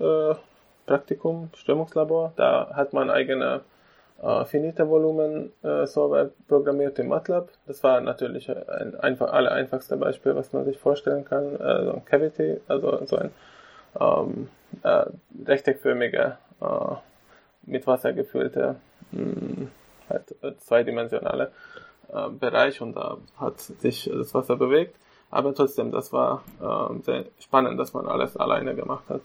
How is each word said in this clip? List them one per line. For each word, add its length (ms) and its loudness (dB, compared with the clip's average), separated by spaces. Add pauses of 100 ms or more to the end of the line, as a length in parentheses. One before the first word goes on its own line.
äh, 340 2 (520)
Praktikum, 680 -2
Strömungslabor. 800 0
Da 380 4
hat 180 0
man 180 2
eigene, 500 0 (640)
äh, 220 2
finite 440 0
Volumen, 640 2 (100)
äh, 240 0
Server 440 2 (180)
programmiert 500 2
in 100 -2
matlab. 420 -2 (160)
Das 180 -12
war 160 6
natürlich 500 -4
ein 480 -8
einfach, 340 0
aller 200 4
einfachste 440 -2
Beispiel, 380 0
was 180 -6
man 120 -2
sich 140 -4
vorstellen 460 0
kann. 320 -2
Äh, 280 0
so 80 -2
ein 120 -8
Cavity, 640 0
also 400 0
so 100 -2
ein, 140 -2 (680)
ähm, 480 0 (340)
äh, 220 4 (420)
rechteckförmige, 920 2 (220)
äh, 340 -2 (680)
mit 240 -6
Wasser 260 2
gefüllte, 640 -2 (360)
mh, 560 -6 (400)
halt, 340 -6
äh, 140 -8
zweidimensionale, 960 0 (600)
äh, 180 -4
Bereich 500 2
und 160 -8
da 220 -6 (180)
hat 240 -6
sich 520 -4
das 220 -4
Wasser 220 0
bewegt. 400 2 (340)
Aber 240 0
trotzdem, 380 0
das 200 -4
war, 300 0 (180)
äh, 420 -4
sehr 220 -2 (140)
spannend, 400 2
dass 140 -4
man 140 -6
alles 300 -2
alleine 380 0
gemacht 340 -6
hat, 160 -6